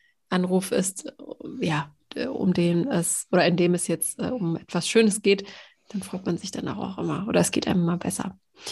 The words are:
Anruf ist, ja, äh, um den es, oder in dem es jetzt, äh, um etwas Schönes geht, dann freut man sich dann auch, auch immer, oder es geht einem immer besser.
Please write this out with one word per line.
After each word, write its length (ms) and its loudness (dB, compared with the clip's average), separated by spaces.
Anruf 420 0
ist, 420 -2
ja, 340 -2
äh, 120 -4
um 260 0
den 340 2
es, 440 -2
oder 160 6
in 100 2
dem 160 4
es 140 -2
jetzt, 320 -4
äh, 100 -4
um 280 -2
etwas 320 -4
Schönes 320 4
geht, 260 4
dann 140 -6
freut 220 -10
man 120 0
sich 140 -10
dann 160 -6
auch, 300 -8
auch 20 -
immer, 280 -4
oder 140 4
es 100 2
geht 160 -2
einem 160 8
immer 140 2
besser. 400 -4